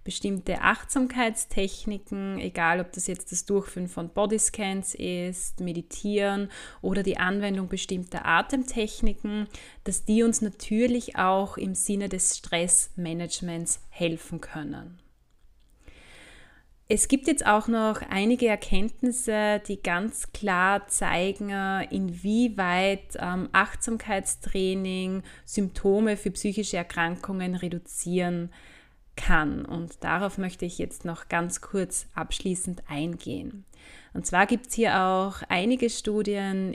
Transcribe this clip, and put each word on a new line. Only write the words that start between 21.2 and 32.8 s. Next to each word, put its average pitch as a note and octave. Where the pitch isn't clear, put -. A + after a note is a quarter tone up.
inwieweit, G3
ähm, F3+
Achtsamkeitstraining F#3+
Symptome G3+
für G3+
psychische G3
Erkrankungen F3+
reduzieren F3
kann. D3+
Und E3+
darauf F#3
möchte F#3
ich F3
jetzt -
noch E3
ganz F3
kurz -
abschließend -